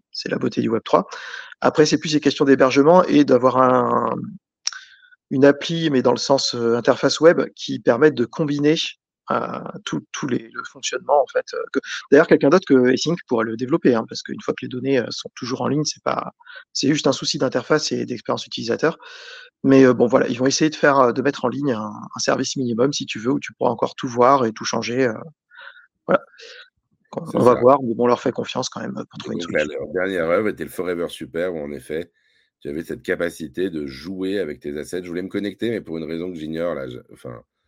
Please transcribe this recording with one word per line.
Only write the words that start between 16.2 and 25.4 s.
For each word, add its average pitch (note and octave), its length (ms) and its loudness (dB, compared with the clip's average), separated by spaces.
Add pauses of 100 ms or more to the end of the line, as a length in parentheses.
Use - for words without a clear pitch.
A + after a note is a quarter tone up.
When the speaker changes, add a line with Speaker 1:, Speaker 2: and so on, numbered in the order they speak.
Speaker 1:
c'est C#3 160 -2
juste D3+ 180 0
un C3+ 40 4
souci D3 280 -4
d'interface C3+ 520 -2
et B2 140 -4
d'expérience A#2+ 400 -6
utilisateur. A#2 540 -4 (640)
Mais, C3+ 200 8
euh, B2+ 120 6
bon, A#2+ 100 4
voilà, B2 220 2
ils A#2+ 100 -4
vont B2+ 80 -2
essayer D#3 240 2
de D#3 60 -6
faire, C#3 240 4
euh, A#2+ 120 6
de A#2+ 120 -2
mettre C#3+ 200 -2
en B2+ 40 0
ligne C3+ 260 -2
un, G#2+ 180 -6 (240)
un A#2 40 -8
service C3 360 -2
minimum, B2 380 0
si - 140 -8
tu - 100 -10
veux, A2+ 140 -4
où C#3+ 80 -2
tu - 140 -12
pourras B2+ 180 -2
encore - 240 -4
tout - 120 -8
voir B2 380 4
et A2 60 0
tout - 120 -12
changer, A#2+ 440 -2
euh, A2 60 -4 (920)